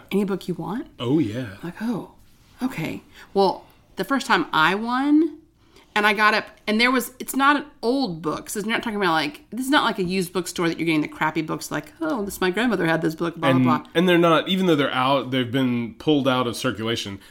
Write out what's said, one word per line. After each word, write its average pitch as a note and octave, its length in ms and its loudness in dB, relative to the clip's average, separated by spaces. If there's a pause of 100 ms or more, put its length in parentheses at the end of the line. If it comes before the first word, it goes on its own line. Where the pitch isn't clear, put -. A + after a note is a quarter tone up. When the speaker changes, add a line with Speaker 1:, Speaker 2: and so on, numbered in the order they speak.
(120)
Speaker 1:
any G3 120 2
book F#3+ 240 -4
you F3+ 60 -4
want?" E3+ 340 -8 (120)
Speaker 2:
Oh, C3 200 0
yeah. G#2+ 440 -4
Speaker 1:
Like, E3+ 180 -10
"Oh, A3+ 300 -6 (500)
okay." - 400 -4 (320)
Well, G3 320 2 (320)
the F#3+ 80 -4
first C4+ 200 -2
time F#3+ 280 2
I D#3+ 220 4
won, C#4 640 0 (560)
and G#3 120 2
I G#3+ 60 4
got G#3+ 200 4
up, G#3 140 0 (180)
and G#3+ 160 2
there B3 80 4
was, B3+ 300 0
it's - 160 -10
not C#4 200 4
an - 100 -2 (180)
old A3+ 400 -2
book, D3+ 260 -4
so A3 100 -6
you're G3 80 -6
not A3+ 140 0
talking A3 160 -6
about, F#3 140 2
like, D3+ 300 0 (100)
this A#3+ 120 -6
is C4 60 -4
not D4 140 4
like A3 160 0
a F#3 40 -2
used F3+ 300 -2
bookstore F3+ 340 -2
that E3 120 -4
you're E3 80 -4
getting D#3 140 2
the D3+ 60 -2
crappy D#3+ 360 -4
books, D#3 260 -8
like, D3+ 320 -8
"Oh, C#4+ 240 -4
this, - 160 -10
my F#4 80 2
grandmother F#3+ 380 0
had E3 160 0
this D#3+ 100 -2
book," E3 220 -6
blah, D#3+ 160 0
Speaker 2:
And, C3 120 4
Speaker 1:
blah, D3+ 140 4
blah. - 160 -14
Speaker 2:
and F3 160 4
they're F3 80 6
not, E3 320 4
even F#3 160 0
though E3 100 6
they're C#3 160 2
out, B2+ 380 0
they've B2 220 -2
been A#2+ 480 0
pulled C#3+ 280 2
out B2+ 200 2
of A2 80 -4
circulation, A2 640 -4 (120)